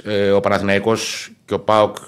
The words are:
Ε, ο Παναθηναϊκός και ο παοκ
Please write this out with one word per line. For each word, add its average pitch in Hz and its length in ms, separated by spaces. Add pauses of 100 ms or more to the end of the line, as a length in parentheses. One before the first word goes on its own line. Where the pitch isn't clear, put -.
Ε, 101 240
ο 98 100
Παναθηναϊκός 98 880 (160)
και - 80
ο 98 60
παοκ 107 360 (120)